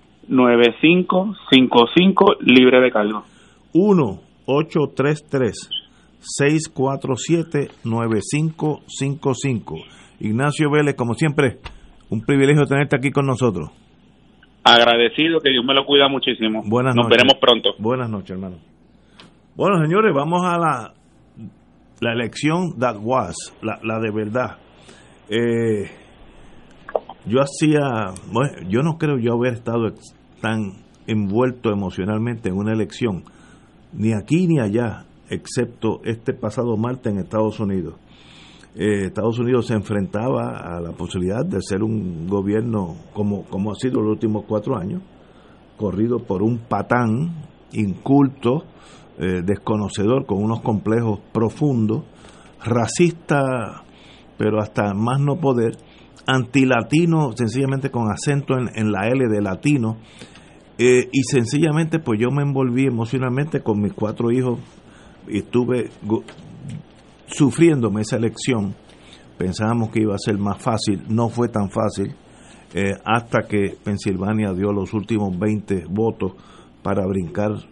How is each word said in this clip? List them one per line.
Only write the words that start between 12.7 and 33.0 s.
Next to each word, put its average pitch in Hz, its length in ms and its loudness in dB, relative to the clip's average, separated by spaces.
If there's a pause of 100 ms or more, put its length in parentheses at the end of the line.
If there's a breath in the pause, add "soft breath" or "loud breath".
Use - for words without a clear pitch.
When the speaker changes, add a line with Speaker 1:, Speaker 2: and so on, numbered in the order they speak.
Speaker 2:
aquí 135 160 0
con 139 140 0
nosotros. 110 440 0 (960)
Speaker 1:
Agradecido, 120 760 6
que 147 100 2
Dios 123 160 2
me 139 80 2
lo 135 120 2
cuida 139 220 6
muchísimo. 110 580 -2
Speaker 2:
Buenas 123 300 2
Speaker 1:
Nos 117 100 4
Speaker 2:
noches. 117 120 6
Speaker 1:
veremos 127 240 4
pronto. 117 280 4 (100)
Speaker 2:
Buenas 120 300 -2
noches, 98 220 -8
hermano. 92 260 -10 (1000 soft breath)
Bueno, 170 280 2
señores, 185 320 4
vamos 160 300 0
a 175 120 0
la, 147 360 -2 (1040)
la 117 140 -2
elección 147 680 -2
that 120 220 -2
was, 110 340 -2 (260)
la, 107 220 -6
la 110 160 -4
de 113 120 -4
verdad. 107 460 -4 (720 soft breath)
Eh, 117 600 0 (1400 loud breath)
yo 120 160 2
hacía, 139 720 0 (180)
bueno, 120 380 -2
yo 120 140 0
no 160 140 -2
creo 147 200 0
yo 117 160 0
haber 120 200 0
estado 117 340 -2
ex-, - 280 -10 (260)
tan 110 320 -4 (340)
envuelto 113 640 0
emocionalmente 104 800 -4
en 92 80 -4
una 104 140 -2
elección, 107 520 -4 (680 soft breath)